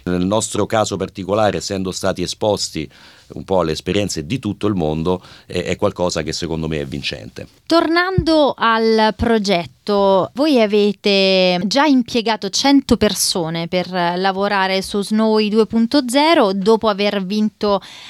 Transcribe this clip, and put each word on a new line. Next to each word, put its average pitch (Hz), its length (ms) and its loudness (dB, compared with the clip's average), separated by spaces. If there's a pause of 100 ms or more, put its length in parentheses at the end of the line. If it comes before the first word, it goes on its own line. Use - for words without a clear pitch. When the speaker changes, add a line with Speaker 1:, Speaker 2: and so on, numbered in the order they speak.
Speaker 1:
Nel 90 220 -2
nostro 104 400 -2
caso 107 300 0
particolare, 95 640 -2
essendo 95 340 -6
stati 92 300 -4
esposti 90 680 -4 (400)
un - 140 -14
po' 95 160 0
alle 82 140 0
esperienze 90 520 -4
di 110 140 -6
tutto 104 280 -4
il 107 60 0
mondo, 80 480 -2 (240)
è, - 180 -6
è - 120 -4
qualcosa 90 480 -2
che 76 80 -6
secondo 80 380 -6
me 80 100 -4
è 71 60 -6
vincente. 67 600 -12 (180)
Speaker 2:
Tornando 330 920 2
al 220 600 2
progetto, 196 1160 0
voi 277 280 2
avete 196 1040 2
già 262 200 2
impiegato 233 640 0
cento 277 460 2
persone 170 720 -2
per 175 220 -4
lavorare 190 920 0
su 202 200 -4
Snowy 220 480 0
due 214 160 2
punto 233 420 0
zero, 285 460 2
dopo 202 340 2
aver 202 380 0
vinto 208 560 0 (280)